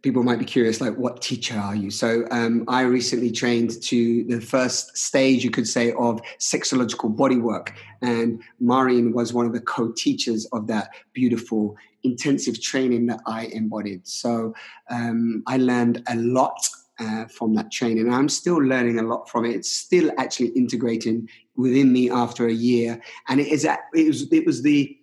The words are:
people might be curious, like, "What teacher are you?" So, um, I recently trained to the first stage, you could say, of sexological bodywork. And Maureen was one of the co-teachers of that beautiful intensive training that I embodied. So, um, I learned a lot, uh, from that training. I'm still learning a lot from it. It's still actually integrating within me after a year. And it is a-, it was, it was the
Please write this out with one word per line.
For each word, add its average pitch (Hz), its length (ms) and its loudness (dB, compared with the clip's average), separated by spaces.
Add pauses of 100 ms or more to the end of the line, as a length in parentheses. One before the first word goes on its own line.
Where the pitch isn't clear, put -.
people 123 200 2
might 120 160 2
be - 60 -2
curious, 113 380 2
like, 110 160 -2
"What 123 240 -4
teacher - 340 -6
are 101 180 -4
you?" 101 160 -4
So, 117 400 0
um, 117 380 0
I 127 140 2
recently 123 480 2
trained 117 540 0
to 117 400 2
the 120 160 -2
first - 580 -2
stage, 135 460 4
you 120 60 2
could 113 160 -2
say, 120 260 0
of 117 280 0 (180)
sexological 117 760 -2
bodywork. 120 540 0 (320)
And 117 400 0 (180)
Maureen 123 540 4
was 117 180 0
one 120 140 0
of 113 80 -2
the 117 80 -6
co-teachers 117 880 -2
of 107 140 -6
that 107 240 -4 (240)
beautiful 117 600 0 (260)
intensive 127 580 -2
training 123 460 0
that 117 200 -4
I 113 200 -6
embodied. 104 600 -6
So, 113 460 -4 (380)
um, 117 560 -2
I 127 100 -2
learned 123 500 2
a 117 100 -4
lot, 127 520 0 (320)
uh, 110 240 -4
from 110 300 -2
that 107 180 -2
training. 113 400 0
I'm 135 160 2
still 175 300 0
learning 123 400 2
a 113 40 0
lot 113 280 -4
from 117 160 0
it. 117 100 -2
It's - 160 -6
still 165 460 2
actually 120 320 -2
integrating 117 800 0 (260)
within 131 380 4
me 123 160 4
after 120 360 0
a 113 60 2
year. 117 480 2 (260)
And 135 140 2
it 139 80 0
is 143 160 2
a-, 151 140 2 (160)
it 160 120 6
was, 139 240 0
it 160 140 4
was 135 180 0
the 143 400 2